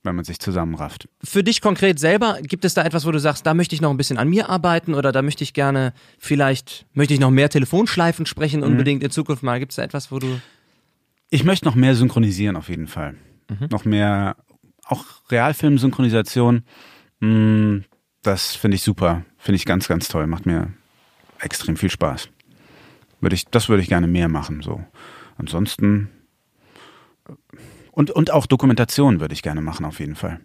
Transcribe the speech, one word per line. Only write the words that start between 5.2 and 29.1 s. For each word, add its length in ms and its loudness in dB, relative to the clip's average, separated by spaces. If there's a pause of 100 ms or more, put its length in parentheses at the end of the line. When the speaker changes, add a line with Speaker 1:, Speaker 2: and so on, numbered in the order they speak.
Speaker 2:
möchte 220 -4
ich 100 -8
gerne, 400 0 (240)
vielleicht 760 -2
möchte 200 2
ich 60 2
noch 100 4
mehr 200 6
Telefonschleifen 760 0
sprechen 360 -4
Speaker 1:
Mhm. 60 -2
Speaker 2:
unbedingt 360 2
in 80 -4
Zukunft 320 -4
mal“? 160 -2
Gibt's 160 -10
da 80 -6
etwas, 280 -10
wo 60 -8
du 240 -6 (880)
Speaker 1:
Ich 140 2
möchte 220 2
noch 100 2
mehr 180 6
synchronisieren 640 2
auf 140 -10
jeden 180 -8
Fall. 260 -10 (340)
Speaker 2:
Mhm. 220 -8
Speaker 1:
Noch 160 -6
mehr, 500 0 (500)
auch 200 -6 (240)
Realfilm-Synchronisation. 1300 2 (580)
Mm, 560 4 (440)
das 340 -2
finde 200 0
ich 80 -4
super. 400 0 (140)
Finde 180 0
ich 100 -2
ganz, 220 0
ganz 220 -2
toll. 180 -2
Macht 180 -6
mir 280 -2 (640)
extrem 380 -6
viel 120 0
Spaß. 380 -4 (920)
Würde 140 2
ich, 100 -6
das 240 0
würde 120 4
ich 80 -4
gerne 180 2
mehr 200 2
machen, 340 -4
so. 220 -10 (540)
Ansonsten, 720 -2 (1800)
und, 200 2
und 200 2
auch 140 2
Dokumentation 720 4